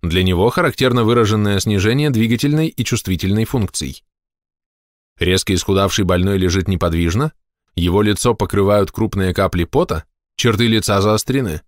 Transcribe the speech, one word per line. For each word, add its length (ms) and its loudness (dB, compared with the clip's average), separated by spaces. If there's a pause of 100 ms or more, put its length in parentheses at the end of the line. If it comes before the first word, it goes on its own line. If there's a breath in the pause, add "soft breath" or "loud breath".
Для 220 0
него 280 2
характерно 540 0
выраженное 560 2
снижение 500 0
двигательной 580 0
и 160 -6
чувствительной 600 -2
функций. 580 -6 (1160)
Резко 360 0
исхудавший 500 0
больной 340 0
лежит 280 0
неподвижно, 640 0 (420)
его 280 2
лицо 320 0
покрывают 560 0
крупные 420 -2
капли 320 0
пота, 400 -2 (320)
черты 300 2
лица 340 2
заострены. 680 -2